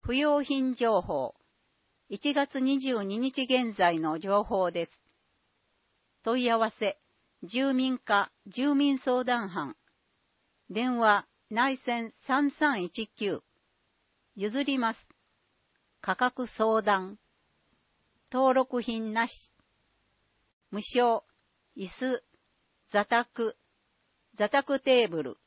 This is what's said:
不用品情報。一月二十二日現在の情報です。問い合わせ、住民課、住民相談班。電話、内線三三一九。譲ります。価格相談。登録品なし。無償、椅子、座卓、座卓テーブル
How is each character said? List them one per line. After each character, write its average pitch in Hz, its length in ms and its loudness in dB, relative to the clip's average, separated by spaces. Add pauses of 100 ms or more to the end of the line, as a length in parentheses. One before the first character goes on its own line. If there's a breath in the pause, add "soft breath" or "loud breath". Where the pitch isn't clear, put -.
不 240 160 -4
用 294 260 2
品 262 320 -2
情 226 260 2
報。 143 360 -4 (720)
一 285 260 -4
月 277 240 0
二 262 220 2
十 254 240 -2
二 196 160 -4
日 262 240 -2
現 247 320 0
在 175 240 2
の 160 180 -2
情 202 240 0
報 190 300 0
で 170 140 -4
す。 - 40 -20 (1300)
問 247 180 0
い 240 80 0
合 226 80 2
わ 220 220 0
せ、 208 180 -2 (460)
住 254 280 0
民 254 240 0
課、 202 360 0 (160)
住 269 260 0
民 277 240 4
相 254 240 0
談 240 260 -2
班。 165 280 -8 (920)
電 240 300 -2
話、 214 300 4 (200)
内 240 280 0 (100)
線 233 260 -4 (140)
三 277 240 2
三 269 320 0
一 214 340 -6
九。 190 280 -4 (920)
譲 214 300 -2
り 277 140 0
ま 226 160 0
す。 - 60 -20 (1000)
価 185 160 -2
格 247 320 -2
相 220 340 2
談。 202 380 0 (1120)
登 262 200 4
録 262 300 0
品 220 300 -6
な 226 160 -2
し。 - 240 -18 (1200)
無 202 80 -8
償、 233 420 0 (540)
椅 190 120 -10
子、 254 360 -6 (680)
座 208 140 0
卓、 233 500 -2 (800)
座 208 160 -2
卓 277 280 0
テ 254 280 4
ー 180 40 -4
ブ 165 120 -4
ル 123 240 -8